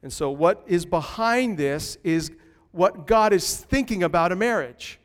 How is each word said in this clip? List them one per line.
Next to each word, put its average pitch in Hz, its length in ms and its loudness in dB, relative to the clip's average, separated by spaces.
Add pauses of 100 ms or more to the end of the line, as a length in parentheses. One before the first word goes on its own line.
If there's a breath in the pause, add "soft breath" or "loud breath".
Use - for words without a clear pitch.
And 131 100 -14
so 143 180 -4
what 165 360 2
is 175 180 0
behind 226 720 -2
this 147 480 -4
is 165 260 0 (420 soft breath)
what 180 340 0
God 214 260 4
is - 240 0
thinking 233 460 -2
about 170 300 2
a 185 40 -2
marriage. 190 680 -4